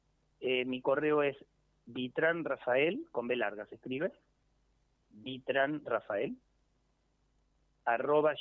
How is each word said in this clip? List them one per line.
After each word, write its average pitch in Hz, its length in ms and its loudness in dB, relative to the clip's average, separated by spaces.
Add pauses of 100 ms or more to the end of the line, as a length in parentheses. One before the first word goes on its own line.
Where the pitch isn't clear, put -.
(400)
Eh, 127 240 0
mi 127 160 -4
correo 147 420 2
es 139 140 0 (500)
Vitran 151 580 0
Rafael, 151 680 0
con 120 160 -4
B 123 100 0
larga 104 300 -2
se - 100 -16
escribe, 135 360 -4 (960)
vitran 131 760 -2
rafael 117 520 -2 (1500)
arroba 143 560 4